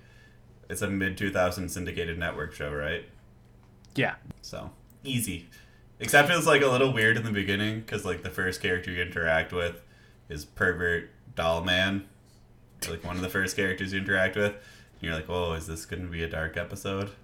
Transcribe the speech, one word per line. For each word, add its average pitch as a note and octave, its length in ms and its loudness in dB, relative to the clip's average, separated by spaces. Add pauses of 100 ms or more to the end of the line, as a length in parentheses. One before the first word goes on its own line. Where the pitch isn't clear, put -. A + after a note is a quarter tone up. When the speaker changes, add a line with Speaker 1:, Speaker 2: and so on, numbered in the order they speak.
(680)
Speaker 1:
it's - 120 -6
a G2 80 -2
mid-two G2 420 0
thousand F2+ 380 2
syndicated E2+ 500 -4
network D2+ 340 -4
show, D2 200 -6
right? D2+ 320 -4 (880)
Speaker 2:
Yeah. B2 200 0 (260)
Speaker 1:
So, - 300 -12 (340)
easy. G#2 420 -4 (520)
Except D3 300 6
it's, E3 160 4
like, C#3+ 160 8
a C#3 60 6
little C3 240 6
weird A2 240 4
in A2+ 80 0
the A2 80 -2
beginning, G#2 540 0
'cause, G2+ 180 -6
like, F2 200 -4
the F2+ 60 -6
first F#2 320 -4
character F2+ 300 -2
you F2 100 -4
interact E2 520 0
with E2+ 280 -2 (460)
is D2+ 160 -8
pervert F2 680 0 (260)
doll E2 280 2
man. F#2+ 420 2 (840)
Like, E2 160 -8
one F2 100 -6
of F#2 60 -2
the F#2 80 -2
first F#2+ 260 0
characters F#2+ 380 0
you G2 60 0
interact F#2+ 360 2
with. G#2 200 4
And - 460 -20
you're E2 120 -2
like, D#2 160 -4
"Oh, F2 240 0
is D#2+ 140 -6
this D#2+ 180 -8
gonna F2+ 220 -6
be E2 160 -4
a E2 60 -4
dark E2 280 -4
episode?" G2 540 -4 (120)